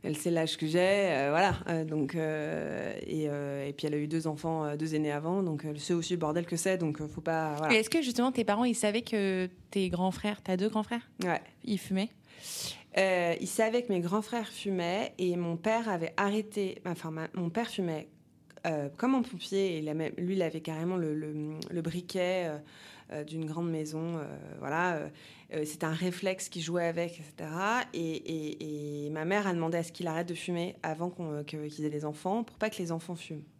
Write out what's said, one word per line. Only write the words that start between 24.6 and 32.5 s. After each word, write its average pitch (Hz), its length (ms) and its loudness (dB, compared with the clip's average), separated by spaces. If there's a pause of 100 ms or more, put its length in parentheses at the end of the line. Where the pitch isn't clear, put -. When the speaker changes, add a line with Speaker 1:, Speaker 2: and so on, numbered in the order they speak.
Speaker 1:
euh, 151 140 -4 (440)
euh, 156 100 0
c'était 151 220 -4
un 160 80 0
réflexe 180 560 -2
qu'il 170 140 -6
jouait 170 240 0
avec, 170 320 -2
et 156 40 -14
cetera. 170 580 0 (120)
Et, - 60 -4
et, 151 1080 -4
et 147 60 -4
ma 156 140 -2
mère 196 200 2
a 190 80 2
demandé 165 240 2
à 170 60 2
ce 170 80 -6
qu'il 175 160 -4
arrête 165 200 0
de 175 60 -6
fumer 175 480 -2
avant 160 300 -2
qu'on, 175 200 -6
euh, 147 120 -4
que, 151 240 -6
qu'ils 151 180 -6
aient 151 60 0
des 151 120 -4
enfants, 185 400 0
pour - 140 -10